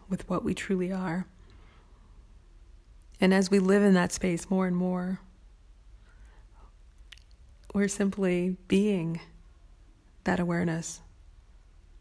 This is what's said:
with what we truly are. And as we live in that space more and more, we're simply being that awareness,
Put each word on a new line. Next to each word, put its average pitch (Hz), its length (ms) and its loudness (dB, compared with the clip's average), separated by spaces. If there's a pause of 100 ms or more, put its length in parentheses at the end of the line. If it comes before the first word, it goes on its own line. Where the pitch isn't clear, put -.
with 185 200 -8
what 180 140 -2
we 185 100 -2
truly 185 380 -6
are. 185 340 -4 (2000)
And 190 120 6
as 190 160 2
we 202 100 4
live 196 220 4
in 202 120 6
that 180 180 4
space 175 380 -4
more 190 180 0
and 180 80 -2
more, 180 460 -4 (2500)
we're 202 140 2
simply 185 720 -2 (100)
being 190 540 0 (1040)
that 180 160 0
awareness, 170 580 -4 (1000)